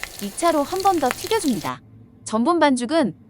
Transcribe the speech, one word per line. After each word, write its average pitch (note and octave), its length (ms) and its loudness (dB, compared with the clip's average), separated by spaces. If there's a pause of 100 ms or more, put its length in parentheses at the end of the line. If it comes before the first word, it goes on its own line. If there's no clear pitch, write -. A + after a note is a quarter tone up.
(200)
이 G3+ 100 -6
차로 D#4+ 340 0
한 F#4 180 -4
번 F#4+ 160 4
더 C4+ 100 2
튀겨줍니다. B3 720 -2 (440)
전분 B3+ 340 0
반죽은 C4 560 2 (160)